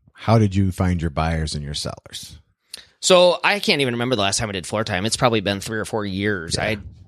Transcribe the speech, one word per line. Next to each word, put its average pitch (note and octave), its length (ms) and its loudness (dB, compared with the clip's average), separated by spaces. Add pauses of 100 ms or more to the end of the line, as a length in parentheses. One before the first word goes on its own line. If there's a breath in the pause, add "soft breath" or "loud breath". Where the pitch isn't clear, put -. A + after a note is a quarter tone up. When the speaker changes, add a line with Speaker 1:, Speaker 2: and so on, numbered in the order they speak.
(120)
Speaker 1:
how - 260 2
did G2+ 160 4
you F#2+ 180 2
find F2+ 280 0
your D#2+ 100 -2
buyers D#2+ 440 -2
and D2 100 -6
your D2 100 -8
sellers? - 640 -12 (640 loud breath)
Speaker 2:
So F3+ 440 6
I G3 140 2
can't F3+ 240 0
even B2 120 0
remember A#2+ 220 0
the G#2 60 2
last G2 160 0
time A#2 100 -4
I G2+ 40 -6
did F2+ 140 -6
floor G#2+ 180 -2
time. G2 220 -2
It's A2+ 100 -2
probably A2+ 240 2
been G2 200 -2
three A2 180 -6
or G#2 60 -2
four G#2+ 220 -4
years. F#2+ 500 -4
Speaker 1:
Yeah. E2 80 -2
Speaker 2:
I, G#2+ 140 -2 (300)